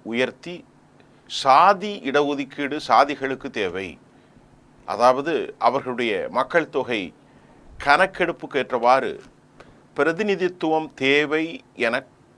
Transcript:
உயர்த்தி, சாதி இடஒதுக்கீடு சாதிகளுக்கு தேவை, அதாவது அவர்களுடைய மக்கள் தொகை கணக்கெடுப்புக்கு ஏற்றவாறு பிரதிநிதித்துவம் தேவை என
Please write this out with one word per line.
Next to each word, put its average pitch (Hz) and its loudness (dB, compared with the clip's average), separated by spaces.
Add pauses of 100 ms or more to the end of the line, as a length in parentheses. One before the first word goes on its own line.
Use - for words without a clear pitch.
உயர்த்தி, 123 -6 (640)
சாதி 180 4 (120)
இடஒதுக்கீடு 143 -2
சாதிகளுக்கு 135 2
தேவை, 92 -6 (880)
அதாவது 123 0
அவர்களுடைய 120 -2
மக்கள் 131 -2
தொகை 120 -4 (840)
கணக்கெடுப்புக்கு 165 0
ஏற்றவாறு 123 2 (760)
பிரதிநிதித்துவம் 165 -2
தேவை 151 0 (120)
என 117 -2 (340)